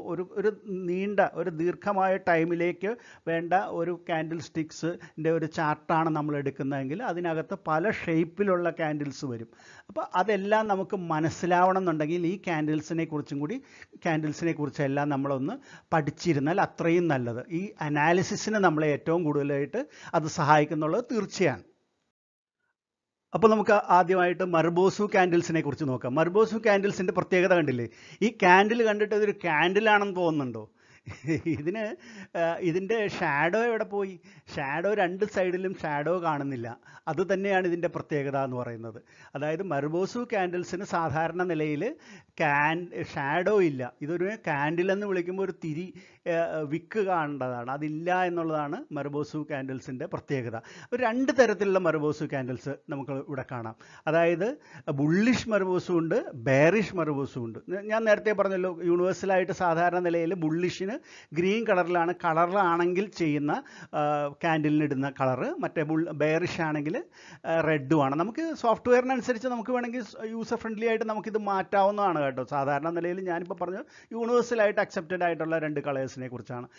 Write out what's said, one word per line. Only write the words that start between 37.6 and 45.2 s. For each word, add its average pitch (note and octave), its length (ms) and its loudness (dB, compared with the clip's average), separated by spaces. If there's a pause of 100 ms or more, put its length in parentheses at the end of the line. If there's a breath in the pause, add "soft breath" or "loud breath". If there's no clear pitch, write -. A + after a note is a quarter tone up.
ഇതിൻ്റെ E3+ 220 0
പ്രത്യേകത C#3+ 480 -4
എന്ന് C3 200 -2
പറയുന്നത്. A#2 420 -8 (340 loud breath)
അതായത് D#3 300 -4
മർബോസു E3+ 580 -2 (100)
കാൻഡിൽസിന് F3+ 540 -2
സാധാരണ E3 580 -2
നിലയിൽ D#3 400 -2 (540 loud breath)
കാൻ-, D#3 500 2 (180)
ഷാഡോ E3 560 0
ഇല്ല. C#3+ 200 2 (200)
ഇതൊരു E3+ 280 -2 (140)
കാൻഡിൽ D#3+ 480 0
എന്ന് G3+ 160 -2
വിളിക്കുമ്പോൾ F#3 380 -2